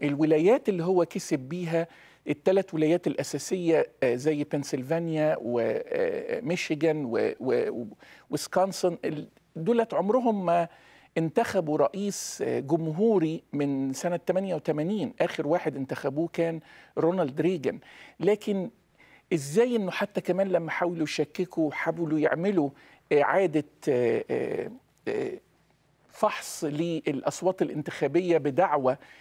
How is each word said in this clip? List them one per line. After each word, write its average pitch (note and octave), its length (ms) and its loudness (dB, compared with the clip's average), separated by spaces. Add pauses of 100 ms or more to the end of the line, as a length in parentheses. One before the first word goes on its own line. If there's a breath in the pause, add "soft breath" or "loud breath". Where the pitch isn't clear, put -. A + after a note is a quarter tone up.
الولايات D#3 640 4
اللي F3 140 0
هو F3 220 2
كسب E3+ 340 -4
بيها، E3 480 -4 (400 loud breath)
التلات F#3+ 460 2
ولايات D#3+ 340 2
الأساسية، D#3 800 0 (160)
آه، B2 120 4
زي D3 280 0
بنسلفانيا D3+ 1000 -2
وميشيغان C3+ 1600 -2
و-، A2 340 0
و-، A#2+ 460 0 (460 loud breath)
وويسكونسن، F3+ 720 0
ال-، D3 220 -6 (280)
دولت A3 380 0
عمرهم G#3 520 2
ما E3+ 220 2 (500 loud breath)
انتخبوا E3 600 0
رئيس، - 680 -2
آه، B2 140 0
جمهوري D#3+ 840 2 (100)
من C#3 400 0
سنة F3 240 -2
تمانية F#3 380 -2
وتمانين. D#3 640 -2
آخر D#3+ 260 -2
واحد E3 280 0
انتخبوه C#3 580 -4
كان E3 260 -2 (380 loud breath)
رونالد D#3+ 440 2
ريغان. D#3 380 0 (400 loud breath)
لكن G3 500 0 (640 soft breath)
إزاي F3 420 2
إنه G3 160 -2
حتى - 300 -4
كمان F#3+ 260 0
لما E3+ 240 0
حاولوا F3 320 -2
يشككوا، D#3 680 -2
حاولوا D#3+ 480 -2
يعملوا D#3 500 2 (440 loud breath)
إعادة، D3+ 520 4 (240)
آه، A#2 420 2
آه، B2 400 -4 (360)
آه، - 320 -4 (720)
فحص - 500 -4
للأصوات D#3+ 1000 -2
الانتخابية E3 760 0
بدعوى C#3+ 600 2 (240 loud breath)